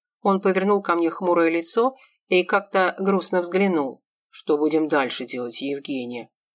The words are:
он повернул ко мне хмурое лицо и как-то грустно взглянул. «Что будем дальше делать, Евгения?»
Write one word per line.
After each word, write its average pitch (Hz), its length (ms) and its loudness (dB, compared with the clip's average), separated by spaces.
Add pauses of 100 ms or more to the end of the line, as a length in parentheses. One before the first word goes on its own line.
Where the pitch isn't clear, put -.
(220)
он 190 180 2
повернул 196 420 2
ко 175 120 0
мне 170 160 2
хмурое 170 400 2
лицо 226 460 0 (320)
и 180 160 4
как-то 190 540 0
грустно 190 420 0
взглянул. 175 640 0 (280)
«Что - 280 -2
будем 156 300 0
дальше 127 380 -2
делать, 120 340 -8
Евгения?» 131 680 -8 (260)